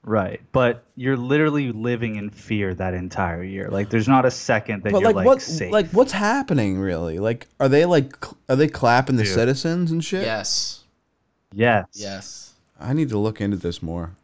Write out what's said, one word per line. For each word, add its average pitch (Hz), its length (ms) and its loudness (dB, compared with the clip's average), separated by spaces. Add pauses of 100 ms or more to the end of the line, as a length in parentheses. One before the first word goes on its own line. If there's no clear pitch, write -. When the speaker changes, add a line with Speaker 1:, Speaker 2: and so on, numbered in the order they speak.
Speaker 1:
Right, 107 360 -2 (100)
but 120 320 2 (140)
you're 131 180 0
literally 143 560 0
living 113 460 -4
in 104 120 -8
fear 101 460 -4
that 92 180 -4
entire 90 480 -4
year. 95 280 -8
Like, 101 200 -2
there's 113 200 0
not 131 160 6
a 123 60 4
second 107 520 -4
that 101 80 -2
Speaker 2:
But, 185 80 2
Speaker 1:
you're, 202 100 4
Speaker 2:
like, 202 60 2
Speaker 1:
like, 190 100 0
Speaker 2:
what, 262 160 6
Speaker 1:
safe. - 300 -6
Speaker 2:
like, 202 200 2
what's 247 200 4
happening, 196 680 0
really? 87 420 -2
Like, 113 280 -2 (140)
are 135 80 4
they, 147 160 6
like, 156 280 2 (100)
cl-, - 140 -16 (120)
are 131 80 4
they 151 100 4
clapping 131 480 2
the 113 80 2
Speaker 1:
Dude. 95 100 0
Speaker 2:
citizens 160 580 0
and 165 120 -2
shit? 190 200 -4
Speaker 3:
Yes. - 600 -4 (680)
Speaker 1:
Yes. 107 400 2
Speaker 3:
Yes. 98 600 -14 (240)
Speaker 2:
I 85 140 -6
need 147 180 0
to 110 80 -2
look 107 220 -2
into 101 160 -2
this 87 260 -6
more. 85 300 -8 (120)